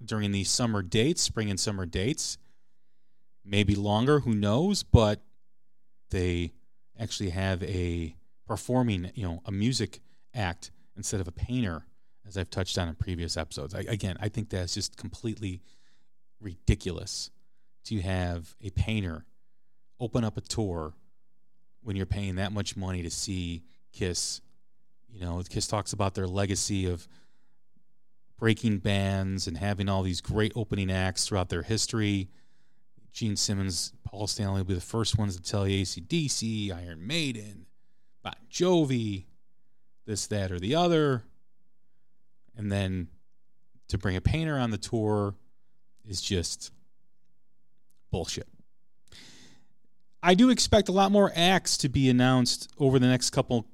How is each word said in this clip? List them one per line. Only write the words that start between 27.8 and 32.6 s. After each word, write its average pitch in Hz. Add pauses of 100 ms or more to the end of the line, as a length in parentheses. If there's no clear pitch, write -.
breaking 110
bands 98
and 82
having 101
all 95
these 90
great 107
opening 101
acts 92
throughout 92
their 85
history. 104 (840)